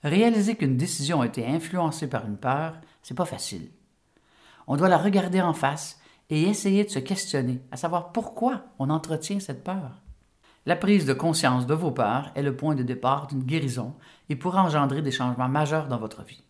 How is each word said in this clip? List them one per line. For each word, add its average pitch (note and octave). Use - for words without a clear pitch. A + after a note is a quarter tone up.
Réaliser G#3+
qu'une C3+
décision D3
a A#2+
été A#2
influencée D#3+
par A2
une G2+
peur, D3
c'est B2+
pas F3
facile. -
On C#3
doit F3
la E3+
regarder F#3
en F3
face -
et D#3
essayer G3
de G3+
se F3
questionner, B2+
à -
savoir F3
pourquoi A#3
on C3+
entretient D#3+
cette C#3+
peur. F3
La E3+
prise F#3+
de C3+
conscience C3
de C3+
vos D#3+
peurs B2+
est C#3
le C3+
point D3
de B2+
départ C3
d'une C3+
guérison B2+
et D3+
pourra F3+
engendrer D3
des C#3+
changements B2+
majeurs D3
dans B2+
votre G#2+
vie. -